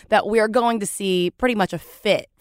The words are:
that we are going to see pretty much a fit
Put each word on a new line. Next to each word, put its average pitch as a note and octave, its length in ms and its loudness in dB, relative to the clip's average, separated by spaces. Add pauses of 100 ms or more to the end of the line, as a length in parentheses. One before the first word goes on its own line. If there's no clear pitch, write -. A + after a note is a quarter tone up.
(100)
that G#3+ 160 2
we G#3+ 140 2
are G#3+ 80 2
going A#3 320 2
to G3+ 60 -6
see F3+ 520 -2
pretty A#3+ 160 0
much G3 180 0
a E3+ 60 -8
fit - 500 -4 (120)